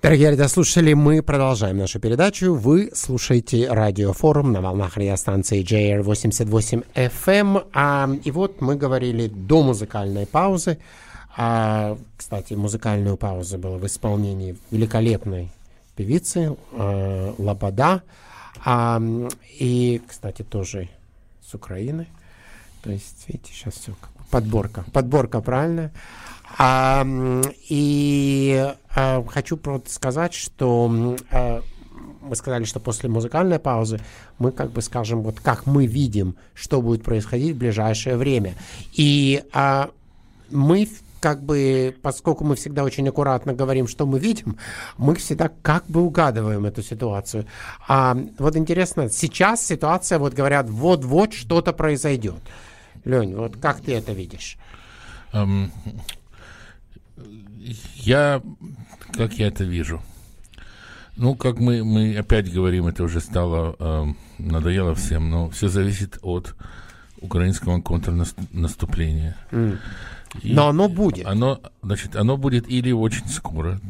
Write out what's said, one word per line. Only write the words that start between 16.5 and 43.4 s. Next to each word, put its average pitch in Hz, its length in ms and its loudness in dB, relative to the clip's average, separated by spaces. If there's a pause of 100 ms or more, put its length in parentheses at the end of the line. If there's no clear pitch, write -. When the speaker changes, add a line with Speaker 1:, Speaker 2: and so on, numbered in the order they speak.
Speaker 1:
э, 98 680 -2
Лобода. 104 640 0 (640)
А, 117 380 2 (580)
и, 123 480 2
кстати, - 340 -12
тоже 95 460 -6 (580)
с - 80 -20
Украины. 123 540 -8 (720)
То 110 100 -8
есть, - 360 -12
видите, - 240 -12
щас - 220 -12
всё - 260 -14
как - 140 -20
бы - 180 -20
подборка. 107 640 -2
Подборка 127 480 2
правильная. 156 500 -2 (680)
А, 131 440 4
м, 131 400 0 (260)
и, 139 1080 2 (220)
а, 131 300 2
хочу 143 320 -4
просто 139 340 -6
сказать, 156 420 -2
что, 120 560 0
м, 117 280 0 (120)
а, 117 320 2 (600)
мы 131 160 -6
сказали, 123 260 -4
что 110 160 -6
после 117 300 -4
музыкальной 143 500 0
паузы 113 400 0 (400)
мы 123 140 2
как 127 180 -4
бы 117 100 -4
скажем, 113 420 -2
вот 110 180 -6
как - 240 0
мы 139 220 4
видим, 104 500 0 (160)
что - 280 -2
будет 113 220 0
происходить 120 500 -2
в 127 60 -8
ближайшее 110 560 0
время. 120 400 0 (380)
И, 143 580 4
а, 139 400 0 (580)
мы 156 360 4
в-, - 340 -16
как 143 240 -2
бы, 135 580 0
поскольку 151 440 -2
мы 147 100 2
всегда 143 300 -4
очень 135 240 0
аккуратно 135 440 0